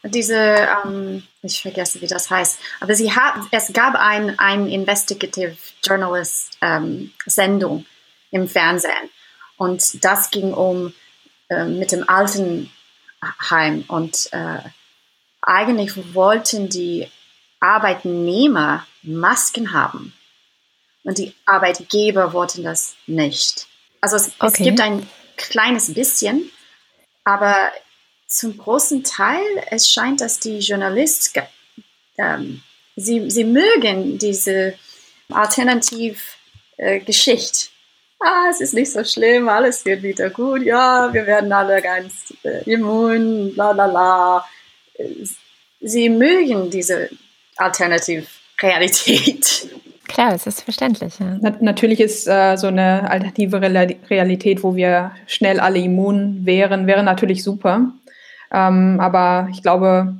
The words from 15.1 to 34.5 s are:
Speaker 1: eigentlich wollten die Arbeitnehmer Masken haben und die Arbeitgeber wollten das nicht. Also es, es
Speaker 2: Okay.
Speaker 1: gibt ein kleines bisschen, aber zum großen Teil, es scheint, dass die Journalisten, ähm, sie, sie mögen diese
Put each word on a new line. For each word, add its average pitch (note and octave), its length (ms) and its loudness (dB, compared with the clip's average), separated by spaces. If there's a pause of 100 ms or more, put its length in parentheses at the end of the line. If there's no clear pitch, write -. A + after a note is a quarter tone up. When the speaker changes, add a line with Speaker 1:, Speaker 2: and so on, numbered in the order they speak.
Speaker 1:
eigentlich G3 720 -2
wollten G#3 540 2
die F3 400 -6 (520)
Arbeitnehmer F3+ 1200 2 (180)
Masken F#3 680 -2
haben - 400 -4 (920)
und D3 120 -6
die G3 160 -6 (140)
Arbeitgeber F#3+ 880 0
wollten F3 300 -4
das - 320 -6 (100)
nicht. D3+ 600 -4 (360)
Also G3+ 140 0
es, G3 100 0
es - 140 -14
Speaker 2:
Okay. G#3+ 240 0
Speaker 1:
gibt A#3 160 4
ein G#3 280 -2 (300)
kleines A3+ 560 -2
bisschen, C4+ 560 -2 (720)
aber G3+ 300 2 (720)
zum G#3+ 320 -4
großen C4 460 -2
Teil, A#3+ 360 0 (300)
es A3+ 200 2
scheint, C4 300 0
dass A#3 180 -4
die G#3+ 200 -8
Journalisten, G3+ 840 -2 (720)
ähm, D#3 420 -6 (340)
sie, G#3+ 360 -4
sie A3 140 0
mögen A3+ 720 2
diese F#3+ 560 -2 (580)